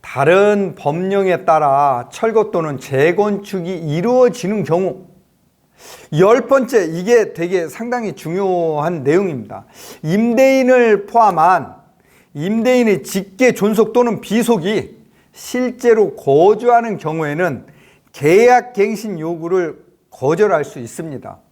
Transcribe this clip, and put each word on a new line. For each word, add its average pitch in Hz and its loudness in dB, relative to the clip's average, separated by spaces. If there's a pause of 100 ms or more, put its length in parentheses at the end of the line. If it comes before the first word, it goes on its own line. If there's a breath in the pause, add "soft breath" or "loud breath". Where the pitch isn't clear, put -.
다른 190 2
법령에 180 -2
따라 143 2
철거 214 0
또는 156 -4
재건축이 180 -2
이루어지는 185 0
경우. 170 -4 (1120 loud breath)
열 214 4
번째, 247 2
이게 185 0
되게 170 -4
상당히 233 -8
중요한 165 -4
내용입니다. 131 -2 (380 loud breath)
임대인을 240 2
포함한 180 2 (560 soft breath)
임대인의 220 0
직계 220 -2
존속 214 0
또는 240 0
비속이 208 -2 (360 soft breath)
실제로 240 -2
거주하는 214 2
경우에는 156 -4 (460 soft breath)
계약갱신 214 2
요구를 170 -4 (280)
거절할 170 0
수 143 -14
있습니다. 120 -14 (120)